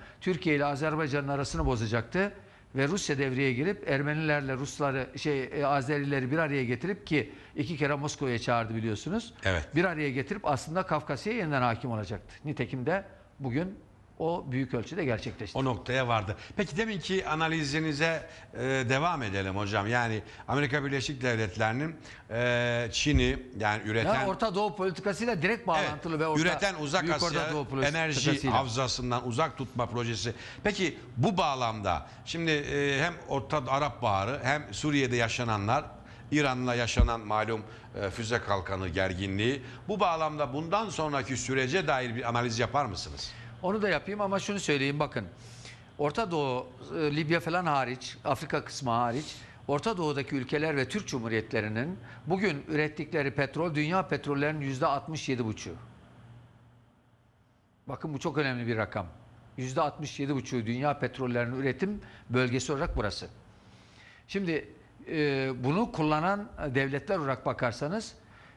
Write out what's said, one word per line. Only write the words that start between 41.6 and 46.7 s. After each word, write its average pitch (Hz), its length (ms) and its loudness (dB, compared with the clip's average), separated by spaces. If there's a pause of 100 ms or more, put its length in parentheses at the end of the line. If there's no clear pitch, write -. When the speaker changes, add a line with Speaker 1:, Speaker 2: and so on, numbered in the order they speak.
Speaker 2:
dair 127 280 2
bir 120 140 -2
analiz 120 300 2
yapar 135 260 2
mısınız? - 480 -8 (280)
Speaker 1:
Onu 196 200 0
da 208 80 2
yapayım 185 320 0
ama 196 180 0
şunu 202 200 -4
söyleyeyim 143 400 2
bakın. 131 260 -2 (720)
Orta 170 340 0
Doğu, 135 360 0 (300)